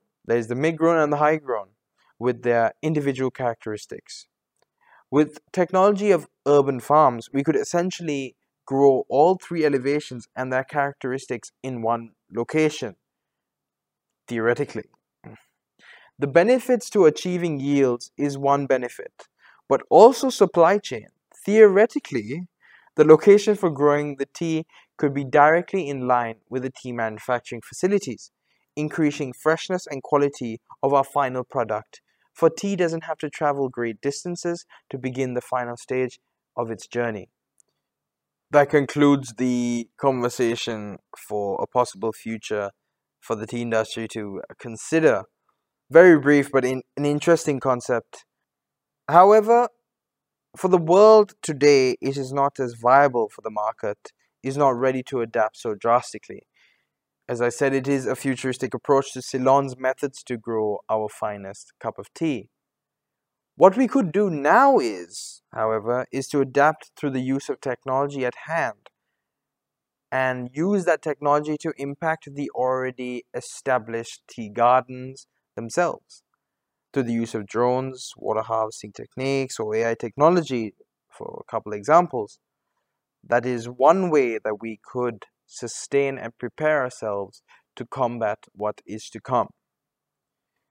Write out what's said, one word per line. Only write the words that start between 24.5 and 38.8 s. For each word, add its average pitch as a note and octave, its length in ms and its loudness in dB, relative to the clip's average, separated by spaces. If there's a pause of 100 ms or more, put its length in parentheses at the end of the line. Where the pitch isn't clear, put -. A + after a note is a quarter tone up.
could C#3 160 0
be C#3 100 -6
directly D3+ 640 2
in C3 180 -6
line A#2+ 300 -2 (140)
with B2+ 120 -6
the C3 80 -8
tea B2+ 220 -12
manufacturing A#2 760 -6
facilities, F#3 640 -4 (460)
increasing D3+ 560 -2
freshness E3 540 -4
and C3+ 160 -10
quality C#3 580 -2 (220)
of C#3 120 2
our C3+ 100 2
final B2+ 380 -4
product. A2 580 -6 (320)
For - 160 4
tea G3 280 -6
doesn't E3 280 -2
have D#3+ 140 -10
to D3+ 100 -6
travel C#3 400 -2
great A#2 320 -6
distances E3+ 640 -6 (260)
to C#3 80 -8
begin B2+ 360 -6
the B2 60 -4
final B2 360 -6
stage B2+ 440 -6 (360)
of A#2 140 -4
its G#2+ 160 -12
journey. A2+ 440 -6 (1200)
That C#3+ 200 4
concludes C#3+ 680 2